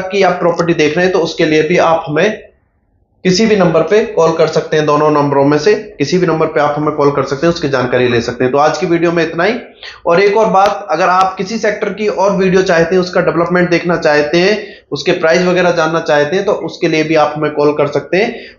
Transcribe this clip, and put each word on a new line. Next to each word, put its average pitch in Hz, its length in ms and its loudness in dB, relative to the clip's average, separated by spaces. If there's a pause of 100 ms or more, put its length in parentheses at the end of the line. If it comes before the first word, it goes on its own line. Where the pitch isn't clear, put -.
की 196 180 -2
आप 175 180 2
property 170 340 0
देख 151 220 0
रहे 175 80 2
हैं 185 80 0
तो 190 80 2
उसके 165 260 -2
लिए 156 160 2
भी 170 180 0
आप 165 260 2
हमें 170 360 -2 (840)
किसी 185 200 2
भी 214 100 2
नंबर 165 260 2
पे 214 240 0
कॉल 160 300 0
कर 160 100 2
सकते 156 300 -2
हैं, 151 100 2
दोनों 151 240 2
नंबरों 143 340 2
में 147 140 2
से 208 160 2 (240)
किसी 156 200 0
भी 175 80 0
नंबर 160 200 0
पे 156 140 -2
आप 147 160 0
हमें 151 180 -2
कॉल 143 160 2
कर 139 120 0
सकते 139 240 -2
हैं, 170 80 2
उसकी 156 140 -4
जानकारी 123 400 0
ले 120 120 0
सकते 120 240 -4
हैं। 127 80 0
तो 139 60 2
आज 156 200 2
की 185 80 -4
वीडियो 170 260 0
में 170 100 0
इतना 165 220 -2
ही। 220 100 0 (520)
और 170 140 2
एक 202 160 2
और 220 100 2
बात, 190 440 0
अगर 170 180 0
आप 185 300 2
किसी 208 200 -6
सेक्टर 208 340 -2
की 214 160 -6
और 185 280 0
वीडियो 185 260 2
चाहते 165 320 2
हैं, 185 80 2
उसका 180 180 -2
डेवलपमेंट 170 500 0
देखना 170 260 0
चाहते 151 420 2
हैं, 202 200 2 (340)
उसके 156 200 -2
प्राइस 165 300 2
वगैरह 180 280 0
जानना 165 300 0
चाहते 147 360 0
हैं, 196 80 -2
तो 196 80 0
उसके 165 360 -4
लिए 156 160 0
भी 160 100 -2
आप 151 220 2
हमें 151 160 -2
कॉल 147 200 2
कर 147 140 0
सकते 147 300 -4
हैं 226 180 0 (240)